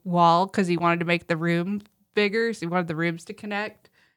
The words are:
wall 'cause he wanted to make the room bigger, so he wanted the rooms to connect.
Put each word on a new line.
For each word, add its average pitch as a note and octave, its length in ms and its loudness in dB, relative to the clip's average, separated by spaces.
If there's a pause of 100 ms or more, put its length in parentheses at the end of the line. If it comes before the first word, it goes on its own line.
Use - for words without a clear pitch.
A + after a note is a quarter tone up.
wall F3 440 4
'cause F#3+ 200 0
he F3 100 2
wanted E3+ 240 2
to E3 40 -4
make E3+ 220 -2
the E3+ 100 0
room E3+ 440 -2 (340)
bigger, G#3+ 380 0
so - 80 -14
he E3 40 -6
wanted F3 220 -2
the E3 80 -4
rooms E3+ 300 -2
to G#3 100 -14
connect. G#3 560 -8 (240)